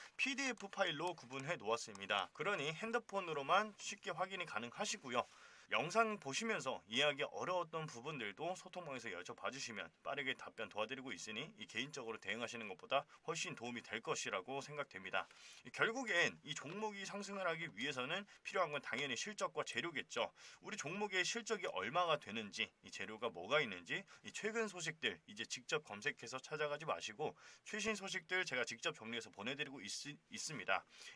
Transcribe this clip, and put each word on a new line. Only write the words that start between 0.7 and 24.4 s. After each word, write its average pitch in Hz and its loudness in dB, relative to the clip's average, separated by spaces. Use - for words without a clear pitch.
구분해 135 -4
놓았습니다. 101 0
그러니 160 0
핸드폰으로만 196 0
쉽게 - -6
확인이 180 -2
가능하시고요. 123 -2
영상 196 12
보시면서 139 0
이해하기 139 6
어려웠던 165 0
부분들도 131 -4
소통방에서 151 -8
여쭤봐 98 -4
주시면 107 -6
빠르게 135 -2
답변 - -8
도와드리고 127 -4
있으니 110 -8
이 104 -12
개인적으로 117 -6
대응하시는 113 -4
것보다 113 0
훨씬 160 -4
도움이 120 -6
될 110 -6
것이라고 127 -2
생각됩니다. 95 -4
이 120 -16
결국엔 175 4
이 147 -8
종목이 202 -6
상승을 196 -4
하기 165 0
위해서는 139 -2
필요한 175 2
건 143 -2
당연히 131 -2
실적과 196 -2
재료겠죠. 120 -2
우리 196 -10
종목의 190 0
실적이 214 0
얼마가 151 2
되는지, 104 -4
이 98 -18
재료가 107 -4
뭐가 98 2
있는지, 110 -4
이 104 -12
최근 220 -2